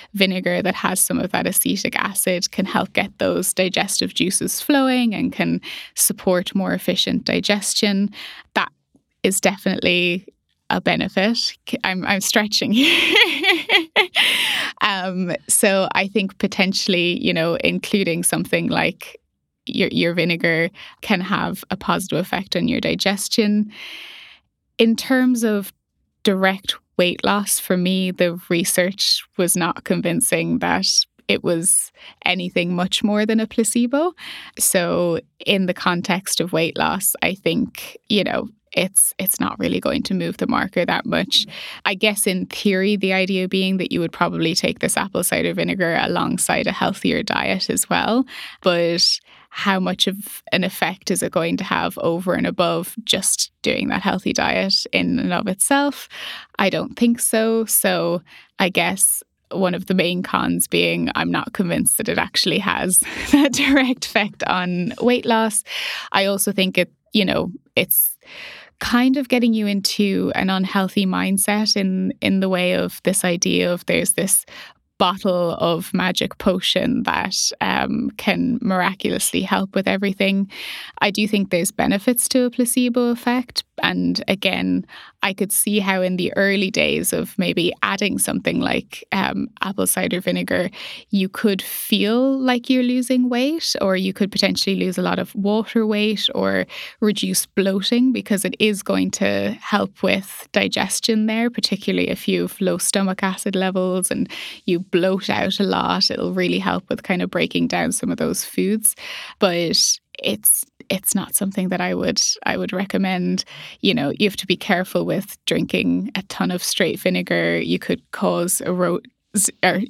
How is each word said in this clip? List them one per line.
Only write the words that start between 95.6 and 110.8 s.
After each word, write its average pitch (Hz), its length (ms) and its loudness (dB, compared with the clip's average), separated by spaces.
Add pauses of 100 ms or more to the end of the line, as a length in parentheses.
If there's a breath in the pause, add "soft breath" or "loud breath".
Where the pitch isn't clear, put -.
weight 208 480 0
or 135 320 2 (340 loud breath)
reduce 117 460 0
bloating, 202 640 2
because 196 320 -2
it 180 140 -4
is 208 240 2
going 190 300 0
to 196 480 0
help 196 420 -2
with 196 500 -2
digestion 208 720 0
there, 226 240 0
particularly 196 640 -2
if 185 180 -4
you've 180 320 0
low 180 160 0
stomach 190 460 0
acid 190 340 -2
levels 185 540 0
and - 200 -2 (360 loud breath)
you 175 140 2 (100)
bloat 190 400 0
out 196 300 0
a 202 40 0
lot. 185 460 2
It'll 180 240 -4
really 180 240 0
help 185 300 -2
with - 140 -4
kind 180 200 0
of 185 80 -4
breaking 156 380 0
down 170 240 0
some - 180 -2
of - 80 -2
those 160 260 -2
foods. 208 500 -2 (440 loud breath)
But 180 180 2 (640)
it's - 420 0 (260)